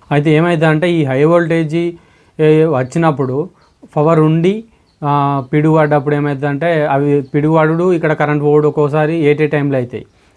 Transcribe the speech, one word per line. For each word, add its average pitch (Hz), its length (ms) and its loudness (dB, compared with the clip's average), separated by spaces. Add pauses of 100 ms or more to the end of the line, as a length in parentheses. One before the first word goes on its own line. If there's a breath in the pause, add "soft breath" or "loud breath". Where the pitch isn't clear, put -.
(120)
అయితే 147 200 2
ఏమవుతుందంటే 160 600 2
ఈ 165 120 0
హై 131 200 0
వోల్టేజ్, 165 520 0 (640 loud breath)
ఏ, 156 260 4
వచ్చినప్పుడు 143 840 -2 (480 soft breath)
పవర్ 160 220 2
ఉండి, 165 440 0 (400 soft breath)
ఆ, 143 400 -2 (100)
పిడుగు 156 240 2
పడ్డప్పుడు 147 380 0
ఏమవుతుందంటే 147 720 -2
అవి 143 360 0
పిడుగు 147 360 -2
పడుడు 165 360 0
ఇక్కడ 160 200 0
కరెంట్ 147 300 -2
పోవుడు 151 240 2
ఒక్కోసారి 151 480 0
ఏటే 147 320 0
టైంలో 143 300 -2
అవుతాయి. 123 280 -8 (320 soft breath)